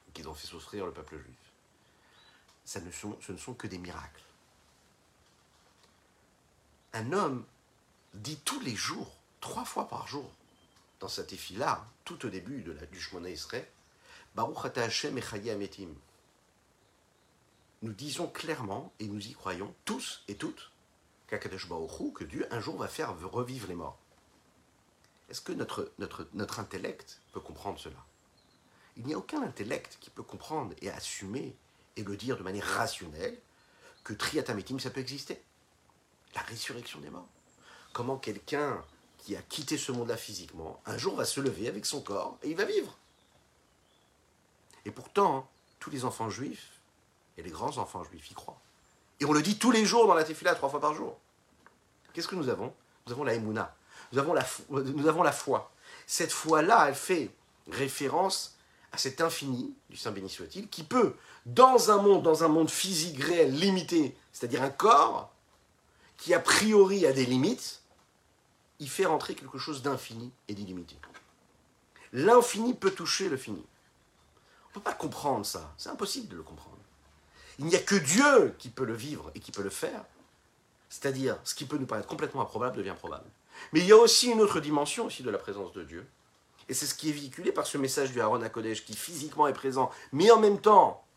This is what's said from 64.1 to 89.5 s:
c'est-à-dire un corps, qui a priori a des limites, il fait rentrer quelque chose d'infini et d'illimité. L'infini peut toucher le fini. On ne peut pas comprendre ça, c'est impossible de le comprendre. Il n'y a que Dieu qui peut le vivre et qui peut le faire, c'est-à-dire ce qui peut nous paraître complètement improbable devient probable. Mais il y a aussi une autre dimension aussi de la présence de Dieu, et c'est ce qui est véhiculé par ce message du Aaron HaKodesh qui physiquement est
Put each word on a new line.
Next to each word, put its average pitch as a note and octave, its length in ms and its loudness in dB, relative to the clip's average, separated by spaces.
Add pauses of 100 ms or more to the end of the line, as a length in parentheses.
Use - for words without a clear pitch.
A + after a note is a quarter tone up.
c'est-à-dire A#2+ 300 -4
un C3+ 80 0
corps, D#3 640 6 (840)
qui - 180 2
a E3 60 6
priori G3 640 8
a C3+ 60 6
des C3+ 120 2
limites, C3 580 0 (960)
il C#3+ 80 -10
fait F#3 180 0
rentrer D#3+ 280 0
quelque C3+ 240 -14
chose C3+ 240 -8
d'infini B2 500 -6 (160)
et G#2 60 -8
d'illimité. F#2 420 -12 (1160)
L'infini A3+ 640 6
peut G3 160 0
toucher F#3+ 380 -2
le D3 80 -2
fini. G#2 280 -10 (1000)
On - 60 -20
ne - 40 -20
peut G3+ 60 -14
pas - 140 -4
comprendre B2 520 -4
ça, D#2+ 300 -8
c'est - 140 -12
impossible G#3+ 380 -8
de F2+ 80 -14
le D#2+ 60 -12
comprendre. - 360 -20 (800)
Il C#3 60 -4
n'y E3+ 100 6
a F3 40 0
que - 140 0
Dieu G3 640 6
qui B2+ 120 -14
peut C3 140 -6
le A#2 100 -4
vivre A#2 420 -10
et - 40 -12
qui - 120 -16
peut G3+ 100 -8
le G2 80 -6
faire, - 340 -8 (840)
c'est-à-dire C3 560 -2
ce - 100 -6
qui - 100 -8
peut D3 140 -4
nous C3 80 -4
paraître G#2+ 220 -4
complètement C#3 340 -4
improbable A2+ 340 -4
devient F#2 220 -6
probable. D#2 320 -14 (420)
Mais D#3 80 4
il F3+ 60 2
y G3 60 10
a A3 40 12
aussi A#3 320 10
une A3+ 120 4
autre G3+ 200 6
dimension D3 440 0
aussi - 180 -8
de B2 60 -4
la G2+ 80 0
présence G2 380 -8
de F#2+ 80 -10
Dieu, E2+ 240 -14 (640)
et C3 60 -6
c'est C#3+ 120 -4
ce - 80 -4
qui D#3 160 -4
est - 20 0
véhiculé D3 400 -4
par D3 140 -2
ce - 100 -6
message C3+ 360 -2
du B2 80 -2
Aaron A2+ 200 2
HaKodesh A2 460 -6
qui A2 80 -12
physiquement D3 540 0
est C3+ 40 2